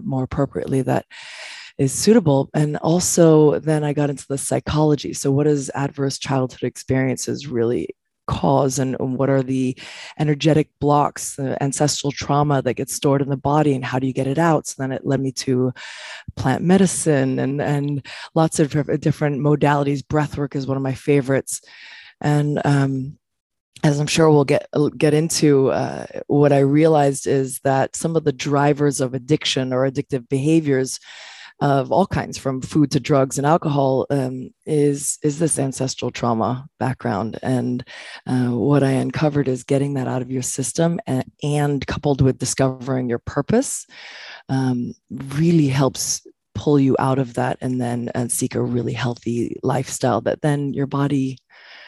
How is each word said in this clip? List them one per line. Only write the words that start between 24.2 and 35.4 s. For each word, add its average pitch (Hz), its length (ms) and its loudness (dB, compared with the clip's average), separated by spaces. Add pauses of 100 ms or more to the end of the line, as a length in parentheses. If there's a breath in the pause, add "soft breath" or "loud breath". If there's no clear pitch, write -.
we'll 147 160 6
get, 143 240 0 (280)
get 151 160 2
into, 147 580 4
uh, 73 340 -4 (220)
what 143 260 4
I 139 60 4
realized 143 680 4
is 131 380 0
that 135 320 0
some 165 180 -2
of 156 80 0
the 151 80 0
drivers 143 720 2
of 127 120 -2
addiction 131 600 -2
or 131 160 2
addictive 135 400 -6
behaviors 139 720 2 (580 loud breath)
of 139 320 2
all 180 160 2
kinds, - 320 -4
from 135 200 -4
food 147 300 0
to 139 100 0
drugs 135 380 2
and 139 80 0
alcohol, 139 640 2
um, 131 400 -2 (160)
is, 147 560 0
is 147 160 -2
this 160 220 0